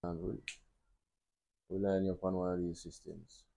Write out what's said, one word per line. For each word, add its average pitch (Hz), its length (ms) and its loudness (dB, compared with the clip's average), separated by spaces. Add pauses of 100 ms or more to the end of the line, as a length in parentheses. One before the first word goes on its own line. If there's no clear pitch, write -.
and 87 160 -2
we, 90 140 -2 (1400)
we'll 95 240 2
line 95 120 4
you 95 80 4
up 87 120 -4
on 92 100 4
one 90 180 2
of 90 60 2
these 87 220 -2
systems. - 640 -14 (120)